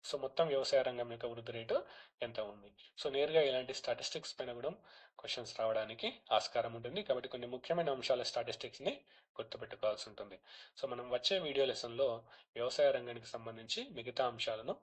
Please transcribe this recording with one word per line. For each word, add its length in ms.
So, 140
మొత్తం 280
వ్యవసాయ 360
రంగం 280
యొక్క 160
వృద్ధి 260
రేటు 240
ఎంత 180
ఉంది? 280
So, 120
నేరుగా 320
ఇలాంటి 320
స్టాటిస్టిక్స్ 600
పైన 180
కూడా 180
క్వశ్చన్స్ 380
రావడానికి 520
ఆస్కారం 420
ఉంటుంది. 280
కాబట్టి 260
కొన్ని 200
ముఖ్యమైన 420
అంశాల 320
స్టాటిస్టిక్స్‌ని 680
గుర్తుపెట్టుకోవాల్సి 720
ఉంటుంది. 280
So, 120
మనం 240
వచ్చే 280
వీడియో 280
లెసన్‌లో 420
వ్యవసాయ 360
రంగానికి 360
సంబంధించి 640
మిగతా 360
అంశాలను 560